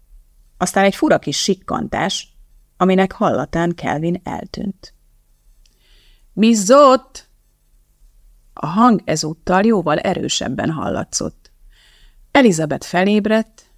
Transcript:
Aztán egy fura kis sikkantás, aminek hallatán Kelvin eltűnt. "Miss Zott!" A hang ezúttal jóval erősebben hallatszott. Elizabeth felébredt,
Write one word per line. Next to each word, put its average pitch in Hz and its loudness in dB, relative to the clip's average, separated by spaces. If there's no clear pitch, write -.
Aztán 190 0
egy 196 2
fura - 0
kis - -6
sikkantás, - -6
aminek 185 2
hallatán 165 -2
Kelvin 170 -6
eltűnt. - -12
"Miss 220 4
Zott!" 262 4
A - -8
hang 214 2
ezúttal 165 -2
jóval 170 0
erősebben - -4
hallatszott. - -8
Elizabeth 160 2
felébredt, 208 -2